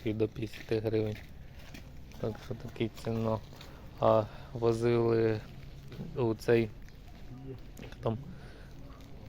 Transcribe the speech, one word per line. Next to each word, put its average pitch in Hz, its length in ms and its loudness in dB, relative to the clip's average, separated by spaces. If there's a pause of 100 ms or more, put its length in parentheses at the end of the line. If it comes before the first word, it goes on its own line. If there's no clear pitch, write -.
і 110 80 2
до 110 160 4
п'ятдесяти - 500 -2
гривень. 107 380 2 (1040)
Так 113 140 -2 (100)
що - 100 -6
такі 113 360 -2 (140)
ціна. 113 340 2 (640)
А 110 240 10 (280)
возили 117 880 4 (760)
у 113 180 4
цей, 117 360 6 (1300)
там, 113 160 0 (1120)